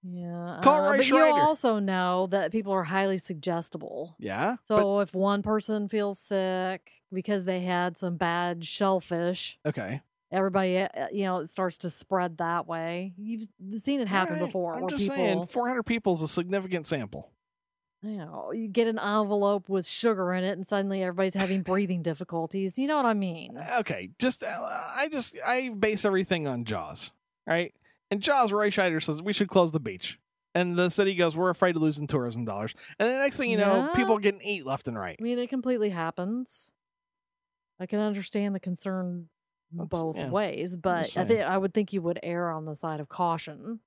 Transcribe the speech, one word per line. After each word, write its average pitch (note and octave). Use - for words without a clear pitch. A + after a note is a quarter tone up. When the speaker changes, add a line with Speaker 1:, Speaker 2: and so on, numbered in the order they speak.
Speaker 1:
Yeah, F3
Speaker 2:
Call D4
Speaker 1:
uh, D4
Speaker 2:
Roy C#4
Speaker 1:
but C4+
Speaker 2:
Schreider. D4+
Speaker 1:
you C#4+
also C#4
know F#3
that F3+
people G3+
are F#3+
highly G3
suggestible. E3
Speaker 2:
Yeah, C3+
Speaker 1:
So G#3
Speaker 2:
but -
Speaker 1:
if F#3+
one G3+
person G#3+
feels G3+
sick F#3
because F#3
they F#3
had F3+
some F3
bad F3
shellfish, F3+
Speaker 2:
Okay. B2+
Speaker 1:
everybody, F#3+
uh, C#3
you G3
know, F#3
it D#3+
starts F#3
to F3
spread F3+
that E3+
way. E3+
You've A3
seen C#4
it G#3
happen F#3
Speaker 2:
All E3+
right, F3+
Speaker 1:
before F3
Speaker 2:
I'm D#3+
Speaker 1:
where -
Speaker 2:
just -
Speaker 1:
people C4+
Speaker 2:
saying, F#3
four A#3+
hundred B3
people A3+
is D#3+
a D#3
significant F3+
sample. A2+
Speaker 1:
You G#3+
know, D#3
you A3+
get A3+
an A3
envelope G3+
with F#3+
sugar F#3+
in F#3
it, F#3+
and F#3+
suddenly G3
everybody's F#3
having F#3+
Speaker 2:
<laughs> -
Speaker 1:
breathing F#3
difficulties. E3
You C4+
know D#4
what C4+
I A3+
mean? F#3
Speaker 2:
Okay, F#2+
just, B3+
uh, -
I C#4
just, D4
I B3+
base G#3+
everything F#3
on B2
Jaws, E2
right? E3+
And G3+
Jaws, B3
Roy G#3
Scheider F3+
says, D#3
"We G3+
should G3+
close F3
the D#3
beach." G#2+
And F3
the F3+
city G3
goes, E3+
"We're F3+
afraid F3
of D#3
losing D3
tourism A#2+
dollars." G#2+
And A3
the C4
next C#4
thing B3+
you A3
know, G#3
Speaker 1:
Yeah. E4
Speaker 2:
people A#3
getting G3+
eat F#3+
left C3+
and A#2
right. F2+
Speaker 1:
I A3
mean, A#3+
it B3
completely B3
happens. F3+
I F#3
can G#3
understand G3+
the F#3+
concern F3+
Speaker 2:
That's, E3
Speaker 1:
both E3
Speaker 2:
yeah. C#3+
Speaker 1:
ways, F3+
Speaker 2:
I'm E3
Speaker 1:
but F3
Speaker 2:
just -
Speaker 1:
I F3+
Speaker 2:
saying. F#3
Speaker 1:
think, A3
I F3+
would F#3+
think G#3
you F#3+
would E3+
err E3+
on D#3
the D3+
side D#3
of D3
caution. E3